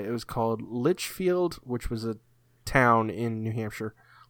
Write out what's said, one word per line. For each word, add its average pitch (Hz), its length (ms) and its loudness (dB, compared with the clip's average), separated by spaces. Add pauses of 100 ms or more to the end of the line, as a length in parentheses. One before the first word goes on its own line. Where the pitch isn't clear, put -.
it 101 60 -4
was 117 140 -4
called 113 380 -2
Litchfield, 175 1000 0
which 120 280 -4
was 113 140 -4
a 113 120 -2 (480)
town 117 460 4
in 113 320 -4
New 110 100 -2
Hampshire. 110 420 -6 (360)